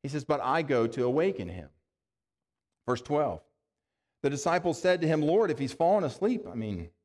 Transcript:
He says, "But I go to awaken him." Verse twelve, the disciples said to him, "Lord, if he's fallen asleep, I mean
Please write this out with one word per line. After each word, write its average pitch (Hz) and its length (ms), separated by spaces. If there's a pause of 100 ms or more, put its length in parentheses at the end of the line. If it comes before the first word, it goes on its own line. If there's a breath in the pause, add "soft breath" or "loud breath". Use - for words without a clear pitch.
He 143 60
says, 143 140
"But 147 200
I 147 180
go 139 240
to - 180
awaken 143 460
him." 87 200 (1160)
Verse 123 160
twelve, 143 400 (800)
the 135 80
disciples 170 500
said 180 220
to 160 60
him, 156 160
"Lord, 185 260
if 135 80
he's 135 160
fallen 185 300
asleep, 202 440
I 90 60
mean 101 380 (140)